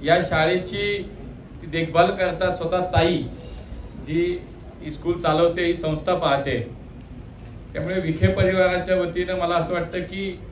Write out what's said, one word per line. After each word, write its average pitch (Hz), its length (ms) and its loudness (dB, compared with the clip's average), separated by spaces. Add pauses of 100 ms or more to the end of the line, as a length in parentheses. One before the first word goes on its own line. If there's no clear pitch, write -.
या 165 180 6
शाळेची 180 880 2 (520)
ती 117 60 -12
देखभाल 165 440 4
करतात 180 440 0
स्वतः 175 240 0
ताई, 170 380 4 (880)
जी 175 340 0 (400)
ही 151 100 -10
स्कूल 165 280 -2
चालवते, 170 460 4
ही 170 80 2
संस्था 156 420 0
पाहते. 135 600 0 (960)
त्यामुळे 175 260 -2
विखे 165 280 2
परिवाराच्या 185 760 4
वतीनं 180 360 -2
मला 175 180 2
असं 170 180 2
वाटतं 170 260 -2
की 185 400 -6 (120)